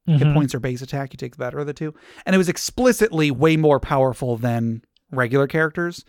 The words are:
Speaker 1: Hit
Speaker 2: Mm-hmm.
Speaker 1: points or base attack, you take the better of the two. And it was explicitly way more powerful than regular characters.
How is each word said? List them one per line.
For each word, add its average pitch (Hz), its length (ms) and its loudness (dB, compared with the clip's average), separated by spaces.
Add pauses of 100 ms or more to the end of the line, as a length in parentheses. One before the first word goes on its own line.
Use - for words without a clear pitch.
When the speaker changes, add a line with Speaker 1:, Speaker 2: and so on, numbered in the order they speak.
Speaker 1:
Hit 156 140 4
Speaker 2:
Mm-hmm. 147 120 4
Speaker 1:
points 143 220 2
or 123 60 -4
base 127 200 -6
attack, 139 320 -8
you - 60 -18
take 123 140 -10
the - 60 -20
better 123 200 -8
of 147 80 -6
the 143 80 -8
two. 156 180 -8 (320)
And 190 100 0
it 190 40 6
was 175 100 2
explicitly 180 840 0
way 156 280 4
more 151 200 4
powerful 131 600 -2
than 117 440 -2 (300)
regular 131 340 2
characters. 160 640 -4